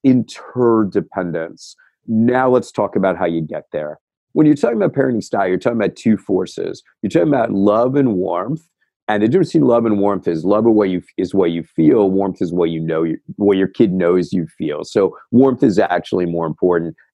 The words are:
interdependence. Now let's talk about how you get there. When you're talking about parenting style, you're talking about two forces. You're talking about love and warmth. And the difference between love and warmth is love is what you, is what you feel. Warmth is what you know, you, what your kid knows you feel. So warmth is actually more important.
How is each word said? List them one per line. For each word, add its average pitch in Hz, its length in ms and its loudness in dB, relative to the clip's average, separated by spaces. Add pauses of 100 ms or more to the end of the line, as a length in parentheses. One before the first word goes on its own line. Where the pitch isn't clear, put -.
interdependence. 104 1700 -2 (320)
Now 120 420 2
let's 123 220 0
talk - 240 -4
about 95 220 0
how 90 100 -2
you 85 140 -2
get 76 320 -10
there. 76 260 -8 (340)
When 151 140 4
you're 147 80 6
talking 233 220 -2
about 190 160 -2
parenting 131 320 -2
style, 98 240 -2
you're 90 100 0
talking 117 220 -2
about 98 160 -2
two 110 200 0
forces. - 680 -6 (180)
You're 95 80 -4
talking 165 160 2
about 135 240 0
love 107 460 2
and 131 180 2
warmth. 92 540 -6 (400)
And 107 140 0
the 110 60 2
difference 165 240 2
between 151 140 2
love 117 200 2
and 107 120 0
warmth 98 300 -2
is 80 160 -4
love 104 220 2
is 113 60 4
what 104 180 2
you, 90 120 -4 (160)
is 92 160 -4
what 92 160 2
you 85 140 -6
feel. 123 460 2
Warmth 95 300 -2
is 85 120 -4
what 87 180 0
you 82 80 -6
know, 80 240 -2
you, 82 160 -4 (180)
what 101 200 2
your 95 100 2
kid 98 260 0
knows 90 400 0
you 85 140 -2 (100)
feel. 76 280 -8
So - 320 0 (160)
warmth 127 320 4
is 101 160 2
actually 90 460 -2
more 82 200 -4
important. 82 480 -2 (180)